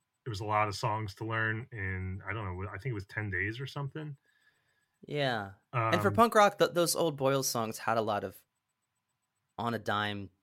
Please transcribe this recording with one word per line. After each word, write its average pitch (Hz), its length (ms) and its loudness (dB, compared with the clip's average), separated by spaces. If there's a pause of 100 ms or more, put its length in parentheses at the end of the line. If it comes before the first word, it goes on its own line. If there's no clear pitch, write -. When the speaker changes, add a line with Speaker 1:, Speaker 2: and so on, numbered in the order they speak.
(260)
Speaker 1:
it - 40 -10
was 104 120 -6
a 110 40 -6
lot 107 220 4
of 98 80 -4
songs 107 400 -2
to 110 100 -8
learn 110 460 0
in, 95 560 -4
I 98 60 -4
don't 110 120 -4
know, 92 240 -6
I - 80 -12
think 127 140 -6
it - 20 -4
was 98 140 -6
ten 107 220 -6
days 101 320 -2
or 135 60 -8
something. 143 500 -8 (920)
Speaker 2:
Yeah. 123 460 -2 (380)
And 110 100 2
for 101 100 4
Speaker 1:
Um, - 0 -
Speaker 2:
punk 220 240 4
rock, 208 220 6
th-, - 160 4
those 170 220 2
old 160 220 2
Boyle 135 260 4
songs 113 360 -2
had 113 180 2
a 117 40 4
lot 104 220 0
of 95 180 -8 (1160)
on 117 160 0
a 110 60 -2
dime 104 500 -2 (140)